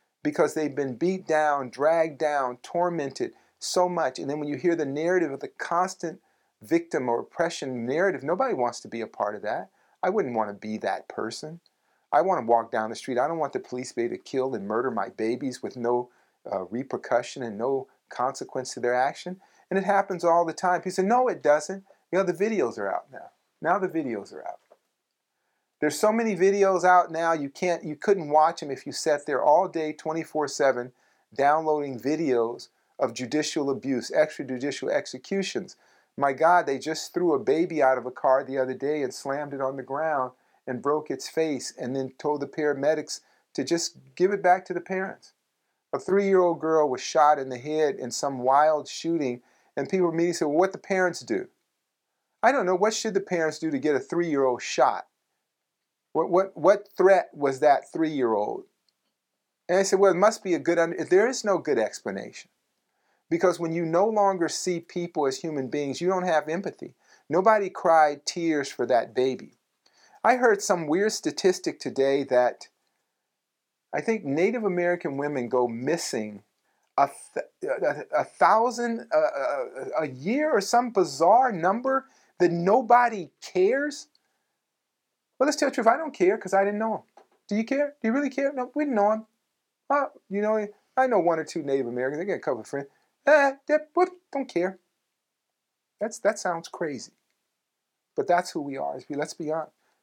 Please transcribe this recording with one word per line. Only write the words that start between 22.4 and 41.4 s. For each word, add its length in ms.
are 160
out 180
now. 200
Now 160
the 80
videos 440
are 160
out. 120
There's 180
so 140
many 220
videos 500
out 260
now, 220
you 160
can't, 340
you 120
couldn't 340
watch 300
them 120
if 140
you 60
sat 340
there 180
all 240
day, 240
twenty-four 580
seven, 420
downloading 640
videos 680
of 160
judicial 560
abuse, 440
extrajudicial 760
executions. 840
My 160
God, 360
they 100
just 340
threw 220
a 60
baby 420
out 160
of 80
a 60
car 320
the 160
other 160
day 260
and 100
slammed 400
it 100
on 160
the 60
ground 500
and 160
broke 300
its 160
face 500